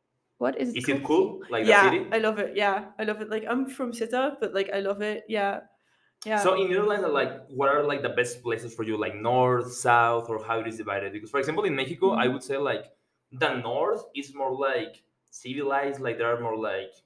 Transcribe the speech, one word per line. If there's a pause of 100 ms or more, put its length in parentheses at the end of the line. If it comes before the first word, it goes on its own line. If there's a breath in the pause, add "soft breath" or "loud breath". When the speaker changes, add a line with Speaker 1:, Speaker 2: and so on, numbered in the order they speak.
(380)
Speaker 1:
what
is
it
Speaker 2:
Is
it
Speaker 1:
called?
Speaker 2:
cool?
Like,
the
Speaker 1:
Yeah,
Speaker 2:
city?
Speaker 1:
I
love
it.
Yeah,
I
love
it.
Like,
I'm
from
Sittard,
but,
like,
I
love
it.
Yeah. (680)
Yeah.
Speaker 2:
So
in
Netherlands,
like,
what
are,
like,
the
best
places
for
you?
Like,
north,
south,
or
how
it
is
divided?
Because,
for
example,
in
Mexico,
I
Speaker 1:
Mm-hmm.
Speaker 2:
would
say,
like, (460)
the
north (100)
is
more,
like, (280)
civilized,
like,
there
are
more,
like, (140)